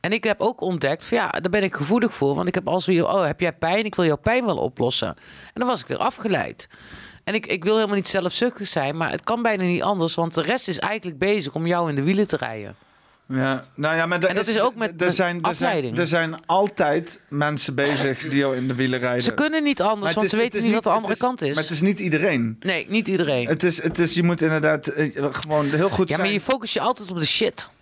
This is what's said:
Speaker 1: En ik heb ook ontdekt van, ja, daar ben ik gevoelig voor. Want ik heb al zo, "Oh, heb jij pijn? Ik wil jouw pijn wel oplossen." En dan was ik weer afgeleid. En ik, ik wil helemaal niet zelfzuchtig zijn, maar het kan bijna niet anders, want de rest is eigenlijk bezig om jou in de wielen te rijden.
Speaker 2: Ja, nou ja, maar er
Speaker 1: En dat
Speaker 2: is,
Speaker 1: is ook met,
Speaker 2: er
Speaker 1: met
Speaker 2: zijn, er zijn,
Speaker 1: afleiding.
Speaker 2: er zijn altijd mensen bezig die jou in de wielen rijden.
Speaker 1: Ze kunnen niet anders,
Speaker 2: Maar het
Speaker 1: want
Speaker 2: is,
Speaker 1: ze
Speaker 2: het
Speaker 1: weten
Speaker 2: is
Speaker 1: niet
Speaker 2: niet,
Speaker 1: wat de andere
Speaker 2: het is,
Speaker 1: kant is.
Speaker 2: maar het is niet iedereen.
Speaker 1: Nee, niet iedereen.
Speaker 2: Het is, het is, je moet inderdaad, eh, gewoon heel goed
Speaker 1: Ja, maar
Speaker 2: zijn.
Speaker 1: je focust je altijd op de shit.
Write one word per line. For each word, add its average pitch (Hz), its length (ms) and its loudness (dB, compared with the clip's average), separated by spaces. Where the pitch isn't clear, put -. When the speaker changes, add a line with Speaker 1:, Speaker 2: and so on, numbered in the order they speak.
Speaker 1:
En 175 120 -2
ik 226 120 -2
heb 208 160 2
ook 226 200 0
ontdekt 160 440 0
van, 240 140 0
ja, 196 100 0
daar 180 220 -2
ben 202 120 2
ik 190 120 -2
gevoelig 202 400 2
voor. 139 200 2
Want 175 140 -2
ik 180 60 -4
heb - 140 -2
al 180 120 0
zo, 185 120 0
"Oh, 190 220 2
heb 151 160 -2
jij 170 120 0
pijn? 185 320 0
Ik 214 100 -8
wil 180 100 2
jouw 156 120 4
pijn 240 280 2
wel 196 120 0
oplossen." 120 520 -2
En - 460 -16
dan 247 120 -2
was 247 140 0
ik - 60 -12
weer - 120 -6
afgeleid. 170 720 -2
En 196 100 -4
ik, 220 120 -2
ik 170 180 -4
wil 214 100 2
helemaal 214 220 2
niet 190 120 0
zelfzuchtig 196 580 -2
zijn, 147 300 -2
maar 165 140 -2
het - 140 -6
kan 233 180 -2
bijna 214 220 0
niet 175 180 0
anders, 180 320 0
want 165 200 -2
de 165 80 0
rest 220 260 -2
is 175 100 -4
eigenlijk 185 400 -6
bezig 185 360 0
om 165 120 -2
jou 175 220 2
in 147 60 -2
de 139 80 0
wielen 190 240 2
te 165 100 -2
rijden. 110 380 -8
Speaker 2:
Ja, 131 360 -2
nou 156 220 0
ja, 165 100 0
maar 175 160 0
er 185 60 4
Speaker 1:
En 185 60 0
dat 196 120 0
Speaker 2:
is, 226 80 0
Speaker 1:
is 214 60 2
ook 233 140 2
met, 220 160 -4
Speaker 2:
er 175 160 -2
Speaker 1:
met 180 80 2
Speaker 2:
zijn, 175 220 0
er 175 60 -6
zijn, 175 100 0
Speaker 1:
afleiding. 156 460 -2
Speaker 2:
er 175 80 2
zijn 160 400 -2
altijd 170 840 0
mensen 147 460 -2
bezig 139 460 0
die 147 160 -4
jou 139 200 2
in 127 120 -2
de 127 60 -2
wielen 127 240 0
rijden. 123 240 0
Speaker 1:
Ze 226 120 0
kunnen 302 280 0
niet 285 180 0
anders, 208 200 2
Speaker 2:
Maar 196 80 -2
het 165 60 0
Speaker 1:
want 214 120 2
Speaker 2:
is, 180 60 0
Speaker 1:
ze 214 40 2
Speaker 2:
het 226 80 4
Speaker 1:
weten 240 140 -4
Speaker 2:
is 233 60 0
Speaker 1:
niet 220 100 4
Speaker 2:
niet, 226 100 0
Speaker 1:
wat 196 80 4
de 202 60 4
andere 208 160 -2
Speaker 2:
het - 80 -4
is, 247 60 2
Speaker 1:
kant 254 140 -4
is. 143 120 0
Speaker 2:
maar 151 80 0
het 151 100 -4
is 151 80 0
niet 196 200 2
iedereen. 151 600 0
Speaker 1:
Nee, 180 280 -2
niet 214 200 -2
iedereen. 151 400 0
Speaker 2:
Het 160 140 0
is, 175 200 0
het 165 160 -2
is, 170 160 2
je 180 80 2
moet 170 200 2
inderdaad, 156 440 2
eh, 147 220 0
gewoon 151 360 0
heel 151 240 2
goed 185 180 0
Speaker 1:
Ja, 147 80 -2
maar 185 100 0
Speaker 2:
zijn. 202 120 2
Speaker 1:
je - 60 -6
focust 262 300 -2
je - 60 0
altijd 214 300 -2
op 180 80 -6
de 156 80 0
shit. - 420 0